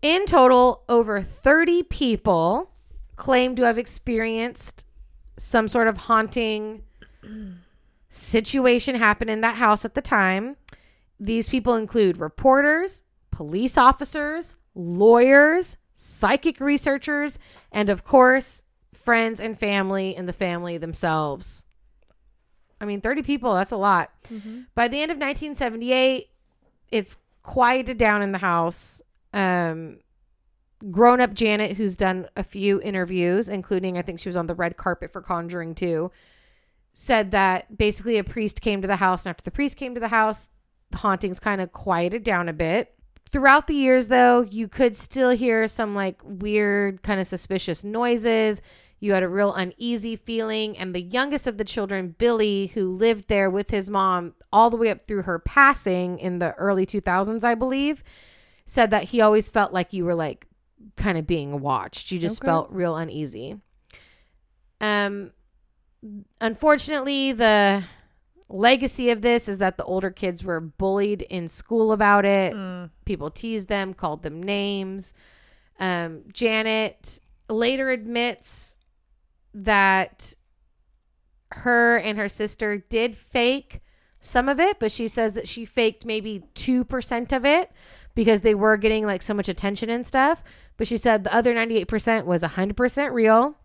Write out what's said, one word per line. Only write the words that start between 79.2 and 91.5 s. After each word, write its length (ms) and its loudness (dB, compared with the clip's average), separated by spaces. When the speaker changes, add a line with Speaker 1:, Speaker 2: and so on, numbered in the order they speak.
Speaker 1:
that 800 0
her 460 2
and 200 -4
her 120 -4
sister 480 -6
did 380 -4
fake 640 -2
some 300 -2
of 100 0
it, 200 2
but 120 -2
she 160 -6
says 260 -2
that 140 -10
she 180 -10
faked 400 -2
maybe 380 -8
two 300 0
percent 500 -6
of 120 -2
it 260 2
because 260 4
they 140 4
were 220 4
getting, 280 0
like, 160 -4
so 120 -6
much 160 -4
attention 400 -4
and 160 -4
stuff. 380 2
But 100 -4
she 100 -2
said 260 2
the 100 -4
other 200 2